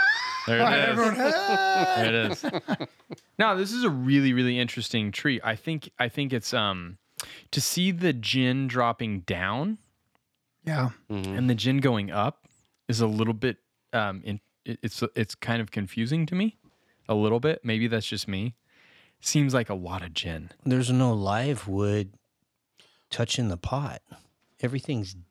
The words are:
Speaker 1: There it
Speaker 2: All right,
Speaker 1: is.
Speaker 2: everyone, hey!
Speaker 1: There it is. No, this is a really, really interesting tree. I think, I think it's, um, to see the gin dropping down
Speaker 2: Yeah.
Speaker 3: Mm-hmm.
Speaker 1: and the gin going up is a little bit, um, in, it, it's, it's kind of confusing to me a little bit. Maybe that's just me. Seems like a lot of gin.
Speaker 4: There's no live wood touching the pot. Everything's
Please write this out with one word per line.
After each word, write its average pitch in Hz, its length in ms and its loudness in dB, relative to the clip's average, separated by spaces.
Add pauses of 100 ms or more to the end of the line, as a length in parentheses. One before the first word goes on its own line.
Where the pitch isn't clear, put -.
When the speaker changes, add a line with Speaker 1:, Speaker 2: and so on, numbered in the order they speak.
(480)
Speaker 1:
There 117 100 4
it - 40 6
Speaker 2:
All 233 60 6
right, - 120 4
Speaker 1:
is. - 100 4
Speaker 2:
everyone, 220 260 2
hey! 381 800 2
Speaker 1:
There - 100 2 (180)
it - 60 0
is. - 140 -6 (960)
No, 202 180 2
this 196 140 -2
is 247 120 -2
a 226 60 2
really, 135 440 4
really 123 260 2
interesting 117 520 -2
tree. 127 320 -2
I 110 120 0
think, 156 340 -8 (100)
I 123 100 0
think 135 240 -4
it's, 117 200 -2
um, 95 440 -2 (540)
to 143 100 0
see 180 300 0
the 175 220 2
gin 131 540 0
dropping 117 540 0
down 104 560 -2 (880)
Speaker 2:
Yeah. 143 240 0 (200)
Speaker 3:
Mm-hmm. 98 280 -4
Speaker 1:
and 123 120 2
the 123 60 4
gin 120 220 2
going 113 340 2
up 104 360 -2 (400)
is 113 140 0
a 113 60 4
little 110 260 2
bit, 110 240 -2 (360)
um, 101 320 -2
in, 104 140 -6 (260)
it, 117 180 -8
it's, - 180 -6 (140)
it's 110 200 -2
kind 117 260 -4
of 107 100 -8
confusing 117 560 -2
to 170 80 -6
me 214 220 -2 (500)
a 110 80 0
little 107 240 4
bit. 151 240 0
Maybe 113 240 0
that's 113 200 0
just - 200 -6
me. 104 280 -4 (680)
Seems 139 320 2
like 120 160 0
a 104 40 -4
lot 90 300 -6
of 85 100 -10
gin. 82 380 -8 (140)
Speaker 4:
There's 127 260 2
no 127 220 4
live 104 540 -2
wood 101 460 0 (960)
touching 117 380 -2
the 90 100 -2
pot. 135 440 -6 (600)
Everything's 120 540 -4 (160)